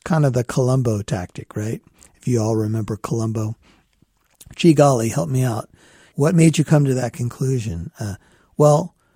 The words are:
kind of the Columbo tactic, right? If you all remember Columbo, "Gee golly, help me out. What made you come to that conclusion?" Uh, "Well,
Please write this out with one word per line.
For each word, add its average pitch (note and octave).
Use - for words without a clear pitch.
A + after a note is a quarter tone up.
kind D#3+
of C3+
the A#2+
Columbo B2
tactic, -
right? G#2+
If -
you A#2+
all A2
remember A2
Columbo, A2
"Gee E3+
golly, C3+
help D3
me C3
out. A#2
What D#3
made E3
you D#3+
come D3
to C3+
that B2
conclusion?" A#2+
Uh, G2+
"Well, D3